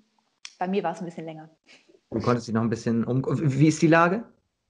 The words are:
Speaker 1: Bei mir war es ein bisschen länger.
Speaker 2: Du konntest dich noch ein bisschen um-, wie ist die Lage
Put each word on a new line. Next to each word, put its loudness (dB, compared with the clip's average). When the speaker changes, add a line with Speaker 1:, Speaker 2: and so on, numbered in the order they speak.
Speaker 1:
Bei -4
mir -2
war -4
es -14
ein -8
bisschen -12
länger. -16
Speaker 2:
Du -4
konntest -2
dich -4
noch 0
ein -2
bisschen -2
um-, -2
wie 2
ist 0
die 6
Lage 4